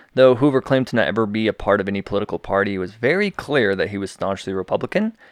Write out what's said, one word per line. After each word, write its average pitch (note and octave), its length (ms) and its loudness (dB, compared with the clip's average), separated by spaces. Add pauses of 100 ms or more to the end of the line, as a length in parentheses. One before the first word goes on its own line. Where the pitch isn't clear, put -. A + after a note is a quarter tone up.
(160)
Though B2+ 200 8
Hoover C3 260 2
claimed C3 260 0
to - 80 -6
not G2 120 2
ever G#2+ 180 0
be G#2+ 220 -2
a G2 60 0
part G2+ 280 0
of F#2+ 80 -4
any G2 120 -4
political G2+ 380 -4
party, G2+ 320 0
he G2 60 -6
was F#2 160 -6
very E3 360 0
clear A#2+ 460 0
that E2+ 140 -2
he G2 80 -6
was G2 140 -6
staunchly G2 420 -6
Republican B2 640 -2 (140)